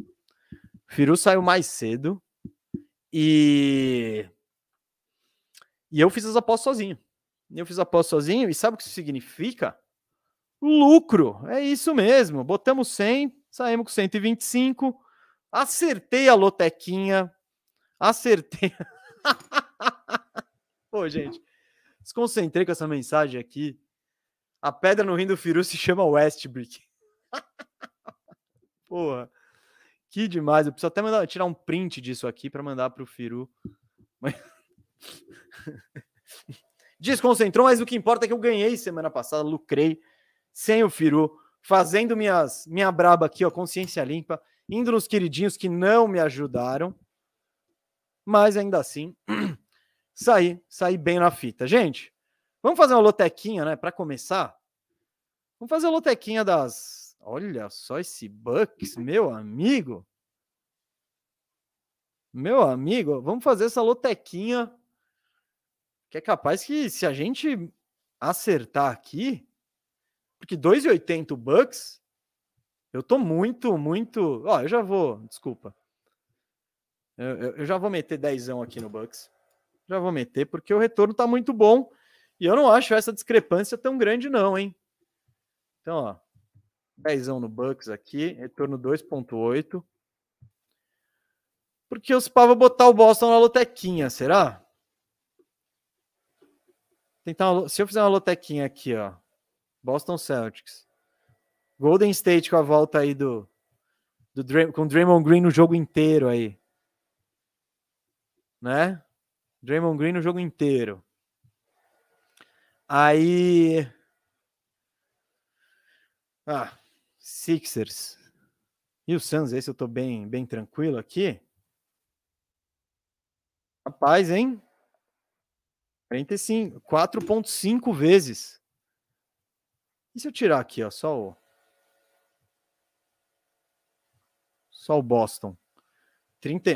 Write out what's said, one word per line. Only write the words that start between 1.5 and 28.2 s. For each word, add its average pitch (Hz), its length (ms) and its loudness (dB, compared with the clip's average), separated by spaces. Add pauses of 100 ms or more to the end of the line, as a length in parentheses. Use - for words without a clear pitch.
cedo. 135 540 -6 (920)
E, 139 1160 2 (1600)
e 156 120 0
eu 180 80 8
fiz 214 160 -6
as 220 100 -4
apostas 226 300 0
sozinho. 208 320 -4 (580)
Eu 170 100 -10
fiz 175 140 -8
a 185 40 0
aposta 165 260 2
sozinho. 180 400 0
E 160 40 -2
sabe 226 220 0
o - 20 -12
que - 60 -18
isso - 100 -16
significa? 156 840 -8 (840)
Lucro. 285 880 6
É 262 140 -4
isso 285 340 -2
mesmo. 202 480 4
Botamos 226 460 -2
cem, 247 460 -2 (140)
saímos 233 360 -4
com - 60 -16
cento 196 240 -2
e 214 40 -4
vinte 220 220 -2
e - 40 -8
cinco. 254 540 -2 (520)
Acertei 262 800 0
a 240 60 10
lotequinha. 190 1000 0 (640)
Acertei. 196 720 0 (520)
<laughs> - 1700 -8
Pô, 190 180 -4
gente. 151 320 -10 (580)
Desconcentrei 185 680 -4
com 175 60 -4
essa 160 160 -6
mensagem 143 540 -2
aqui. 143 380 -10 (840)
A 151 100 -4
pedra 202 320 2
no 190 120 -2
rim 185 100 0
do 190 120 -2
Firu 170 260 0
se 180 120 -10
chama 180 300 0
Westbrook. 147 800 0 (500)
<laughs> - 1500 -20